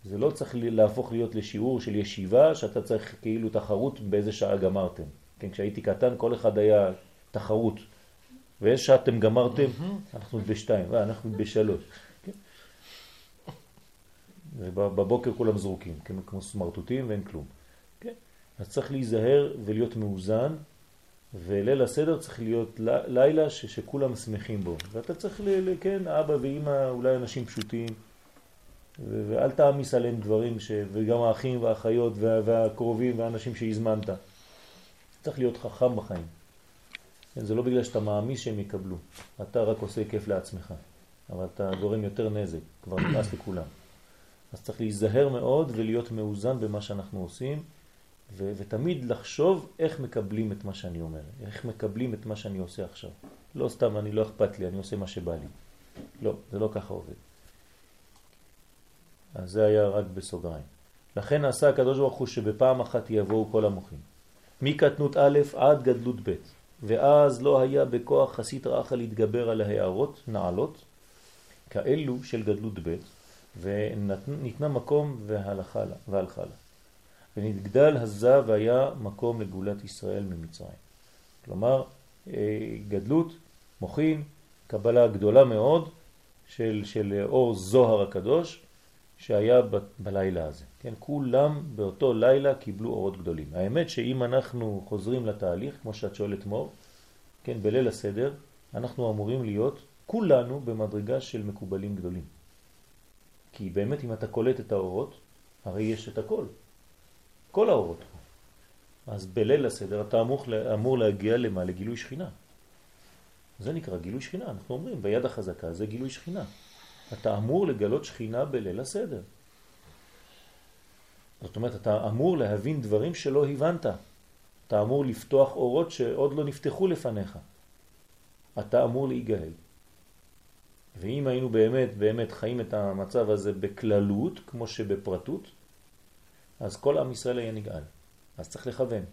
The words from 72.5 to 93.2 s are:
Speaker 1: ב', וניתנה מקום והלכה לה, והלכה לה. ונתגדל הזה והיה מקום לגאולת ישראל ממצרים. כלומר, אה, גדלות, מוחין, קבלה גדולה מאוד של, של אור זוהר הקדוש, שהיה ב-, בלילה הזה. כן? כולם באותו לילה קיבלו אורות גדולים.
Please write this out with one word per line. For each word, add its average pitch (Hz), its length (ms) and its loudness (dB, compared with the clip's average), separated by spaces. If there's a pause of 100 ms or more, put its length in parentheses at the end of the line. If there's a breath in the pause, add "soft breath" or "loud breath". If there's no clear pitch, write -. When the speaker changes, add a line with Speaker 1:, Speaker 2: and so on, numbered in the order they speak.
Speaker 1:
ב', 82 120 -2 (680 soft breath)
וניתנה 107 1080 -4
מקום 143 580 0
והלכה 101 600 -4
לה, 95 100 -10 (120)
והלכה 95 340 -2
לה. - 140 -10 (800 soft breath)
ונתגדל 107 600 4
הזה 117 480 6
והיה 117 460 2 (100)
מקום 110 400 -4
לגאולת 98 420 -6
ישראל 98 400 -6
ממצרים. 85 580 -10 (640 soft breath)
כלומר, 120 380 0 (440)
אה, 110 500 -4 (100)
גדלות, 117 460 0 (480)
מוחין, 151 420 -2 (440)
קבלה 117 400 6
גדולה 107 380 8
מאוד 135 440 4 (580)
של, 110 380 -2
של 101 440 -2
אור 123 240 4
זוהר 104 480 6
הקדוש, 110 600 0 (560 soft breath)
שהיה 113 440 4
ב-, 104 160 -2 (220)
בלילה 95 460 -2
הזה. 73 200 -12 (140)
כן? 117 200 -10
כולם 143 640 0 (120)
באותו 107 380 0
לילה 135 420 6
קיבלו 110 340 -8
אורות 98 280 -2
גדולים. 82 360 -6